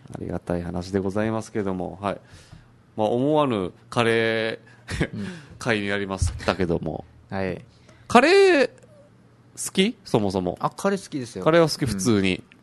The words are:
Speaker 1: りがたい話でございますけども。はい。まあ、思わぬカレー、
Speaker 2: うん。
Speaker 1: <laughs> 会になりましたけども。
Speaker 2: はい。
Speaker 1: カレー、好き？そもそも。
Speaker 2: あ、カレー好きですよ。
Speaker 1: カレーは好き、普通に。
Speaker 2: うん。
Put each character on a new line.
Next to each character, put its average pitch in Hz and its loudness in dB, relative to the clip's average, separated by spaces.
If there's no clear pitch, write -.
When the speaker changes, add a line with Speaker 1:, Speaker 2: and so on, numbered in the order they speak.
Speaker 1:
り 92 -8
が 90 -6
た 87 -4
い 87 -6
話 87 -6
で 98 0
ご 95 -2
ざ 107 -2
い 110 -2
ま 110 -4
す - -16
け 110 -4
ど 95 -4
も。 87 -8
は 98 -4
い。 - -10
ま 107 0
あ、 - 2
思 127 0
わ 147 2
ぬ 98 -2
カ 120 0
レ 113 0
ー、 - -4
Speaker 2:
う - -8
ん。 101 -8
Speaker 1:
<laughs> - -20
会 107 0
に 101 -4
な 101 -2
り 101 -4
ま 95 -4
し - 0
た 98 2
け 95 0
ど 82 0
も。 - -6
Speaker 2:
は 95 -4
い。 - -8
Speaker 1:
カ 240 6
レ 349 6
ー、 247 2
好 - -16
き？ 196 0
そ 127 2
も 101 0
そ 95 0
も。 90 -4
Speaker 2:
あ、 - -2
カ - -4
レ 202 0
ー - -10
好 - -20
き 151 -8
で 123 -8
す - -18
よ。 92 -8
Speaker 1:
カ 156 4
レ 170 6
ー - 8
は 156 4
好 - -4
き、 147 -2
普 107 -2
通 98 4
に。 95 2
Speaker 2:
う - -8
ん。 - -16